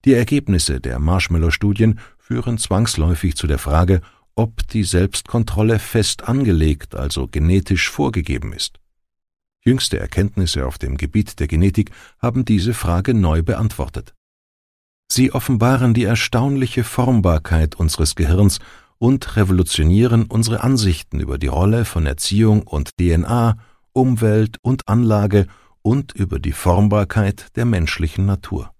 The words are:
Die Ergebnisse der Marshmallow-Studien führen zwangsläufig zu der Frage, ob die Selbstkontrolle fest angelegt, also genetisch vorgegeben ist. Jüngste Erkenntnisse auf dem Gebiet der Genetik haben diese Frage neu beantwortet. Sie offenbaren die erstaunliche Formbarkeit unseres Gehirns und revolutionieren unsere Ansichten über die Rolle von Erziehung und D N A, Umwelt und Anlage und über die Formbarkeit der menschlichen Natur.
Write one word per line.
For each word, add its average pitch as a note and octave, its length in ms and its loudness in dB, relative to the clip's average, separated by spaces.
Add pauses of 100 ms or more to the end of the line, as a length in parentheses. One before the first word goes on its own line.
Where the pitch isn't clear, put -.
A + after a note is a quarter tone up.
Die C3+ 80 6
Ergebnisse G#2 640 0
der B1 200 -6
Marshmallow-Studien F#2 1000 2 (200)
führen A#2+ 400 -4
zwangsläufig F2+ 760 0
zu - 120 -4
der D2 100 0
Frage, E2+ 440 2 (340)
ob A2+ 320 -2
die A2 160 -2
Selbstkontrolle G#2+ 960 0
fest - 480 -2
angelegt, F2 680 0
also C2+ 340 -6
genetisch F2 640 0
vorgegeben - 640 -4
ist. - 260 -10 (840)
Jüngste - 340 2
Erkenntnisse F2 720 -2
auf B1+ 100 -8
dem C2 200 -6
Gebiet D2 420 -4
der D2+ 80 -2
Genetik F#2 420 2 (300)
haben A#2+ 260 -2
diese A2 300 0
Frage F#2+ 400 0
neu E2 260 2
beantwortet. - 720 -4 (1000)
Sie B2+ 200 2
offenbaren B2 640 2
die A#2+ 80 0
erstaunliche B2 800 0
Formbarkeit F2+ 880 2
unseres D#2 420 -2
Gehirns F2+ 440 2 (400)
und B2+ 380 0
revolutionieren F#2+ 880 2
unsere A2 360 -2
Ansichten G#2 580 0
über C2+ 200 -6
die C#2 80 -4
Rolle G2 360 0
von E2 220 -4
Erziehung G#2 560 2
und - 380 -6
D F2 120 2
N E2 140 2
A, A#2 320 0 (340)
Umwelt A2 680 0
und C3 260 -2
Anlage G#2 600 2 (340)
und C3+ 320 -2
über F2+ 240 -4
die D#2 140 -4
Formbarkeit G2+ 1040 0
der A#2+ 100 -2
menschlichen F#2 600 -2
Natur. - 540 -4